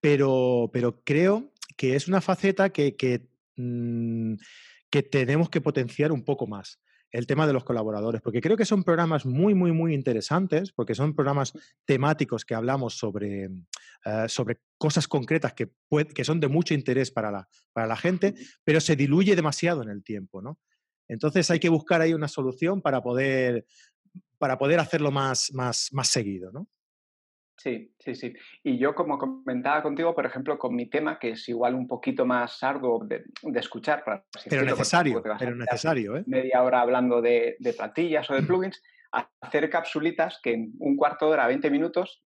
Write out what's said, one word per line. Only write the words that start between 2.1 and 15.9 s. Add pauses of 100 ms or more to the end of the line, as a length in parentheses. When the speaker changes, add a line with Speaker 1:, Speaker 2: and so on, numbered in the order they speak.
Speaker 1:
faceta
que,
que, (280)
mm, (560)
que
tenemos
que
potenciar
un
poco
más, (320)
el
tema
de
los
colaboradores,
porque
creo
que
son
programas
muy,
muy,
muy
interesantes,
porque
son
programas (320)
temáticos
que
hablamos
sobre, (600)
eh,
sobre (160)
cosas
concretas
que (220)